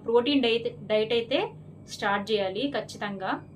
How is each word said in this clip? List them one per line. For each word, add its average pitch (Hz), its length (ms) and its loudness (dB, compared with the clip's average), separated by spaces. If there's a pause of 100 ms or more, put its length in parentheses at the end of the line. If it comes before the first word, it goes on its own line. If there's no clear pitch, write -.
ప్రోటీన్ 240 400 6
డైట్, 233 220 2 (240)
డైట్ 220 260 2
అయితే 254 220 0 (540)
స్టార్ట్ 202 360 0
చేయాలి 208 460 0
ఖచ్చితంగా. 202 560 -6 (240)